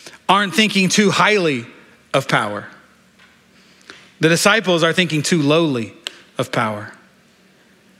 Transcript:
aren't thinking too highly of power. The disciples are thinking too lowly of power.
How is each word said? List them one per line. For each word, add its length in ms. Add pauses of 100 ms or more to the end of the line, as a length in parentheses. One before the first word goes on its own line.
(260)
aren't 280
thinking 340
too 220
highly 560 (480)
of 120
power. 400 (1500)
The 120
disciples 520
are 120
thinking 260
too 220
lowly 500 (460)
of 120
power. 400 (1080)